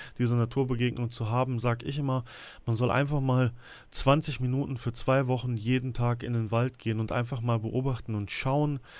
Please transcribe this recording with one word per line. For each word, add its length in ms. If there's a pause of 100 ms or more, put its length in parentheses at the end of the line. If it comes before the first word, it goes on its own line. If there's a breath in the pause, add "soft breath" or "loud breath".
(180 loud breath)
diese 180
Naturbegegnung 760
zu 180
haben, 300
sag 240
ich 160
immer, 240 (420 loud breath)
man 100
soll 160
einfach 300
mal 320 (380 loud breath)
zwanzig 480
Minuten 360
für 160
zwei 360
Wochen 280
jeden 380
Tag 300
in 100
den 180
Wald 280
gehen 200
und 120
einfach 300
mal 180
beobachten 560
und 160
schauen, 480 (200 loud breath)